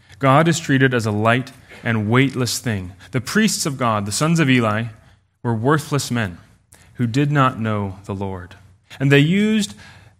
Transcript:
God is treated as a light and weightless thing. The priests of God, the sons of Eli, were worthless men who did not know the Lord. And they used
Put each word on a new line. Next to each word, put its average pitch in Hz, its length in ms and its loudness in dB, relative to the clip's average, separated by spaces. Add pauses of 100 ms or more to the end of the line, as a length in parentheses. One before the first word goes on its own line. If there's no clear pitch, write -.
(200)
God 139 280 4
is 170 120 0
treated 135 340 2
as 113 120 0
a 110 60 0
light 113 420 0 (300)
and 110 260 -2
weightless 123 500 0
thing. 95 340 -6 (180)
The 127 100 -2
priests - 440 -2
of 139 120 -6
God, 110 280 -2
the 104 60 -6
sons 160 280 0
of 139 100 2
Eli, 113 360 2 (580)
were 120 100 -2
worthless 139 560 -2
men 107 300 -4 (560)
who 123 100 -2
did 139 260 0
not 131 280 2
know 104 460 -4
the 101 100 -8
Lord. 95 400 -8 (440)
And 139 120 2
they 143 80 8
used 202 560 0 (440)